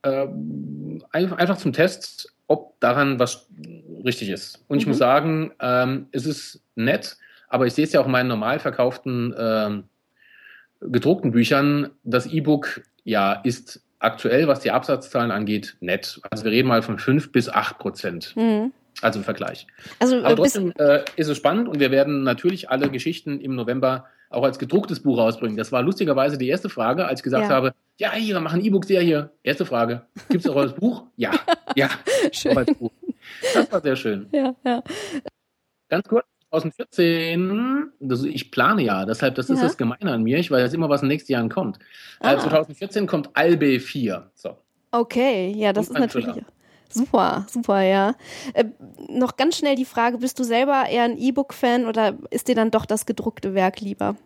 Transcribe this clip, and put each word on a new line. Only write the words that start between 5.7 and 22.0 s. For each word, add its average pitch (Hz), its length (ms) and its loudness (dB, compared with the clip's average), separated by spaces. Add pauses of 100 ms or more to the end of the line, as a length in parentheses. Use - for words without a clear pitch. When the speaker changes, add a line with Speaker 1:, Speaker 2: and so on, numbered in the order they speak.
Speaker 1:
es 123 160 -6
ist - 340 -10 (140)
nett, - 420 -2 (320)
aber 127 180 2
ich 120 60 0
sehe 151 120 2
es 151 80 -4
ja 147 80 4
auch 127 60 2
in 131 60 0
meinen 127 160 2
normal 117 300 -2
verkauften, 123 800 -2
ähm, 107 460 -2 (960)
gedruckten - 500 0
Büchern, 143 600 2 (120)
das 123 240 0
E-Book, 151 560 0 (220)
ja, 101 300 2 (100)
ist - 380 -4 (180)
aktuell, 139 480 2
was 139 120 2
die 104 120 -2
Absatzzahlen 123 580 -2
angeht, 104 500 -4
nett. - 400 -6 (100)
Also 107 140 -8
wir 113 60 0
reden 127 180 4
mal 113 140 4
von 107 160 -6
fünf 143 340 0
bis 120 160 2
acht - 300 -2
Prozent. 101 580 -8
Speaker 2:
Mhm. 226 360 0 (280)
Speaker 1:
Also 208 200 0
im 196 40 -8
Vergleich. - 420 -6 (340)
Speaker 2:
Also, 254 180 4
Speaker 1:
Aber 233 140 4
Speaker 2:
äh, - 100 8
bis 185 120 4
Speaker 1:
trotzdem, 185 240 -2
äh, 147 220 6 (160)
ist 156 120 0
es 147 80 -2
spannend 214 320 0
und 151 120 -4
wir 131 100 4
werden 139 340 2